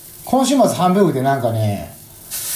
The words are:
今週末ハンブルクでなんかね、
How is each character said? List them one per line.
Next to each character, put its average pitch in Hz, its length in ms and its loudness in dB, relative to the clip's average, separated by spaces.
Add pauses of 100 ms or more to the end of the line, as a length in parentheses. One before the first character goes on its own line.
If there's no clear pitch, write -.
(240)
今 262 220 0
週 277 100 0
末 226 120 4
ハ 175 200 0
ン 180 60 2
ブ 202 60 4
ル 185 60 4
ク 147 60 2
で 127 100 -2
な 139 140 0
ん 117 60 -4
か 113 100 0
ね、 104 440 -4 (600)